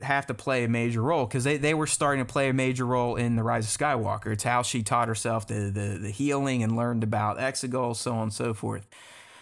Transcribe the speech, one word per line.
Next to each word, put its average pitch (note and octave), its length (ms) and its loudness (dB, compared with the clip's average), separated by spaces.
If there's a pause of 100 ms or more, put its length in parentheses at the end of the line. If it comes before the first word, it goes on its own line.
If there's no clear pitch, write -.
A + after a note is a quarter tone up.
have C#3 240 0
to B2 80 -2
play C3 280 0
a A#2 60 2
major A#2 320 2
role C#3+ 240 2
'cause B2 180 -2
they, D3 140 2
they D3 160 2
were D3+ 140 0
starting C#3 360 2
to - 80 -6
play C#3 160 2
a C3 60 2
major C3 320 2
role A#2+ 300 2
in A#2+ 200 2
The A2+ 80 2
Rise A2+ 220 0
of - 120 -2
Skywalker. A2+ 500 0
It's A2 160 -2
how B2 180 2
she A#2 220 -2
taught A#2+ 240 2
herself A2+ 400 -2
the, G#2 240 -2
the, G2+ 280 -2
the G#2 120 -6
healing C#3 520 0
and A2+ 140 2
learned A#2 260 0
about G#2+ 360 0
Exegol, B2+ 560 -2
so B2 180 -4
on A2+ 100 -2
and A2 100 -4
so A#2+ 200 -2
forth. G#2 340 -6 (540)